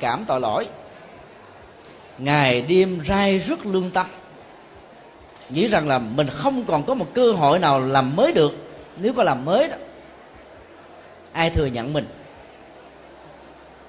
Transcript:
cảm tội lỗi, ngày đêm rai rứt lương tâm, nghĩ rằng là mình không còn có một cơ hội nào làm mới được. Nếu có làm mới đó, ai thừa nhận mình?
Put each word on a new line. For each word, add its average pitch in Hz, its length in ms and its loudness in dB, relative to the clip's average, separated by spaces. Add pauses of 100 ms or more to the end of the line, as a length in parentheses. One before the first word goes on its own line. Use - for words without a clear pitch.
cảm 123 240 -2
tội 131 160 -2
lỗi, 117 280 -2 (1500)
ngày 135 420 2
đêm 185 460 2
rai 196 320 2
rứt 220 280 -4
lương 185 240 -2
tâm, 185 160 -2 (1400)
nghĩ 156 160 0
rằng 170 220 0
là 131 100 2
mình 120 300 -2
không 254 360 -4
còn 156 180 0
có - 120 -2
một 196 200 -4
cơ 240 180 4
hội 156 260 4
nào 143 220 4
làm 135 360 0
mới 285 160 4
được. 151 240 2 (400)
Nếu 208 160 -2
có 240 100 2
làm 135 220 0
mới 226 240 2
đó, - 80 -10 (1600)
ai 165 180 0
thừa 165 160 0
nhận 120 260 -6
mình? 135 140 0 (1800)